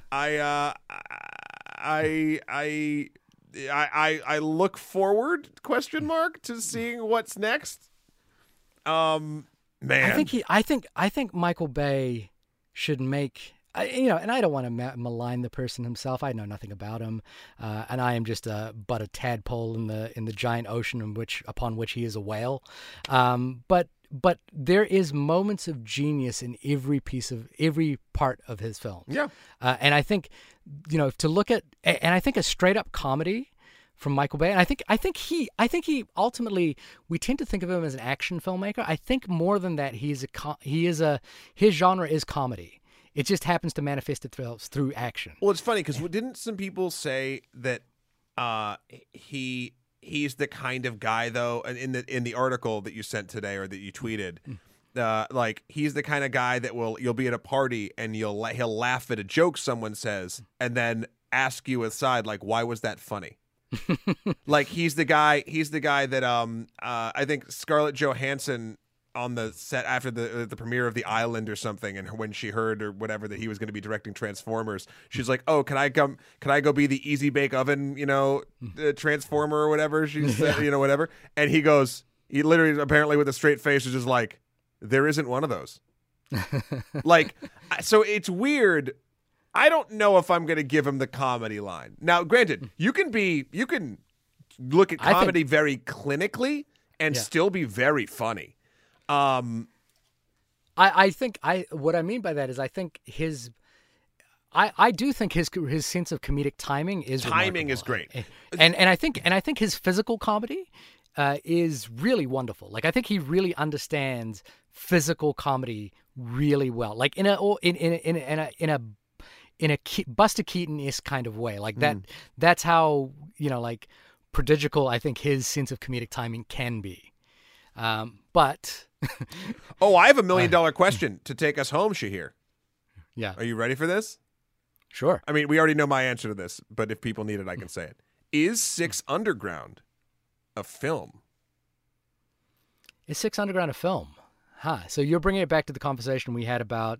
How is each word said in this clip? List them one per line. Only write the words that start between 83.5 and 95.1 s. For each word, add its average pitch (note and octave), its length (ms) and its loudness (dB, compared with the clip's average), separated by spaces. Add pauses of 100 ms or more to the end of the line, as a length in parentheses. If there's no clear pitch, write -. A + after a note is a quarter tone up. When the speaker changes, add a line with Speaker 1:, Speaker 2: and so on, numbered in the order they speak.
Speaker 1:
face C#3 240 2
was B2+ 80 -4
just B2 140 -2
like, A#2+ 320 0 (420)
"There C3 260 4
isn't D3+ 200 2
one B2+ 180 0
of C#3+ 40 -4
those." E2 300 -6 (520)
Speaker 2:
<laughs> A#2 80 -2 (640)
Speaker 1:
Like, D#3+ 320 6 (360)
I, - 100 -2
so G#3+ 200 6
it's G#3 280 0
weird. F#3+ 680 2 (580)
I C#4+ 160 8
don't D#4+ 220 2
know G#3 260 6
if E3+ 120 4
I'm E3+ 160 4
gonna D#3 180 0
give C#3 220 2
him C#3 120 0
the C3 100 0
comedy A#2+ 540 -2
line. D#2 400 -10
Now, E3+ 220 4
granted, F3 400 4
Speaker 2:
Mm. A2+ 140 -12
Speaker 1:
you F#3 140 2
can F4 200 0
be, F3+ 420 0
you G#3 120 -2
can D#3+ 340 -6 (600)
look D3+ 320 4
at D#3+ 100 -4
Speaker 2:
I - 40 -2
think F#3 140 8